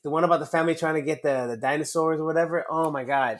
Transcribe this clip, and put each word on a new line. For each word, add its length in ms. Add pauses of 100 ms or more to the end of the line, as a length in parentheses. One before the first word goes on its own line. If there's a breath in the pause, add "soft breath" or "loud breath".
the 80
one 120
about 180
the 40
family 300
trying 180
to 80
get 220
the, 260
the 80
dinosaurs 600
or 60
whatever. 440
Oh 220
my 120
God, 360